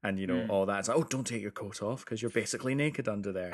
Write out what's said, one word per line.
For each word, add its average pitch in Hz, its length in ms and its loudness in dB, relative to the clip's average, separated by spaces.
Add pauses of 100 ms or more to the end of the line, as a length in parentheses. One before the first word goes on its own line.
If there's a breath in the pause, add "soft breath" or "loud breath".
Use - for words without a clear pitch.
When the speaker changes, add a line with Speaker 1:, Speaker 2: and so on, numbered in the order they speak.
Speaker 1:
And, 98 160 0
you 95 60 -2
know, 90 80 2 (120)
Speaker 2:
Mm. 107 40 -2
Speaker 1:
all 98 160 6
that. 101 140 2
It's 98 80 -2
like, 131 100 4
"Oh, 160 40 4
don't 135 240 -2
take 117 140 -4
your 101 100 -4
coat 101 320 -8
off 120 220 -2
'cause 110 160 -4
you're 117 100 0
basically 123 440 0
naked 147 340 0
under 101 240 -2
there." 92 200 -4